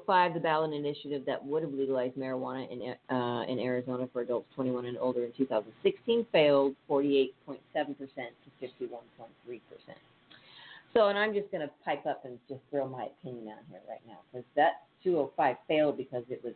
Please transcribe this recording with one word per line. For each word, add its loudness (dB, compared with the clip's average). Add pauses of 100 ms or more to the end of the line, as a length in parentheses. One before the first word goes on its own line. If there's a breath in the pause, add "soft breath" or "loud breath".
five, 4
the -4
ballot 0
initiative -6
that -4
would -2
have -4
legalized 0
marijuana -6
in, -8 (180)
uh, 0
in -2
Arizona -2
for -2
adults -2
twenty-one -2
and -8
older 0
in -8
two 0
thousand -2 (100)
sixteen, 2
failed 6 (120)
forty-eight 4 (120)
point -12 (120)
seven -2
percent -12 (140)
to -20 (100)
fifty-one -10 (140)
point -18 (120)
three -14 (100)
percent. -20 (960 loud breath)
So, 8
and 2
I'm 2
just -2
gonna -4 (140)
pipe -2
up -2
and -12
just -12 (100)
throw 0
my -8
opinion -12
out -16
here -18
right -14
now, -18 (120)
'cause -12 (120)
that 4 (200)
two 2
oh 0
five 2 (100)
failed 4
because -6
it -8
was -8